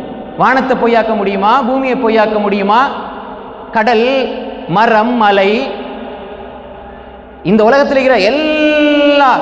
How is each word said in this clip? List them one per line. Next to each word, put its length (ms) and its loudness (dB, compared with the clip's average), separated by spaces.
வானத்தை 400 2
பொய்யாக்க 380 2
முடியுமா? 460 0
பூமியை 340 -2
பொய்யாக்க 440 2
முடியுமா? 480 2
கடல், 560 2
மரம், 460 2
மலை, 580 2
இந்த 200 2
உலகத்தில் 340 4
இருக்கிற 220 2
எல்லா 1200 2